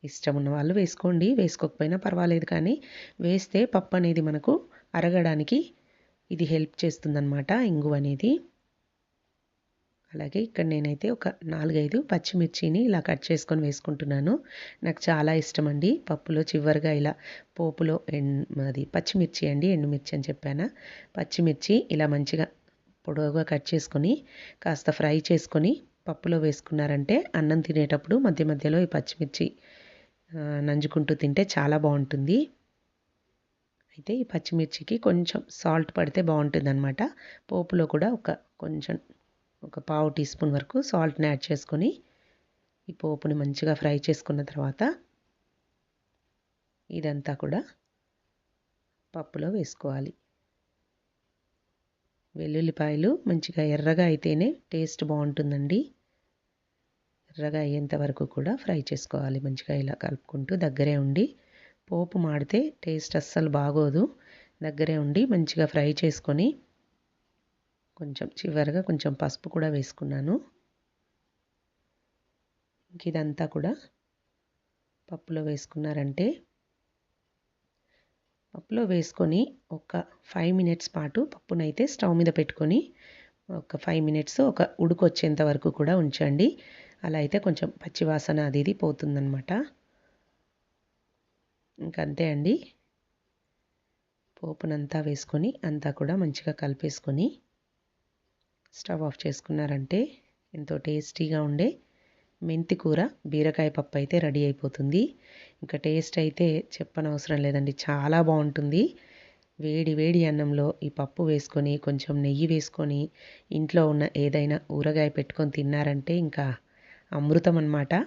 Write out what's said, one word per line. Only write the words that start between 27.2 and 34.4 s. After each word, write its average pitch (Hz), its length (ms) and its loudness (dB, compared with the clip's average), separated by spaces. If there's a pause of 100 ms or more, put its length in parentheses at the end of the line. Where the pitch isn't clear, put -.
అన్నం 156 220 4
తినేటప్పుడు 151 560 2
మధ్య 190 340 2
మధ్యలో 151 340 2
ఈ 170 100 -4
పచ్చిమిర్చి, 147 520 -2 (840)
ఆ, 165 80 -10 (300)
నంజుకుంటూ 147 520 2
తింటే 143 220 2 (120)
చాలా 147 220 2
బాగుంటుంది. 147 640 2 (1500)
అయితే 156 240 -6
ఈ 254 180 0
పచ్చిమిర్చికి 165 640 -2